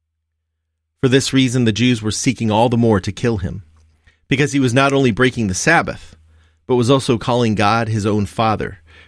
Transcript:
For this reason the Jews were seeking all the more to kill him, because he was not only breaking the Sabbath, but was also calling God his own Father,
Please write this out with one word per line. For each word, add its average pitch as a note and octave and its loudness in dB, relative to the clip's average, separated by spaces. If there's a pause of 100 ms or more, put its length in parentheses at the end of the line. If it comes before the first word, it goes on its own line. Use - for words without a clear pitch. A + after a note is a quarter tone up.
(1000)
For C3+ 2
this C3 2
reason C3 2
the A2+ 2
Jews A#2 0
were G#2+ -4
seeking A2+ -2
all A2 2
the A#2 0
more A2+ 4
to G2+ -8
kill A2+ -2
him, E2 -8 (680)
because C#3+ 0
he C#3+ 0
was B2+ 2
not C#3 2
only C#3 2
breaking A#2+ 0
the F#2 -2
Sabbath, - -2 (500)
but B2+ 0
was A#2+ 2
also B2+ 2
calling A#2+ 0
God A2 0
his G#2+ -2
own G#2 0
Father, G#2 -4 (300)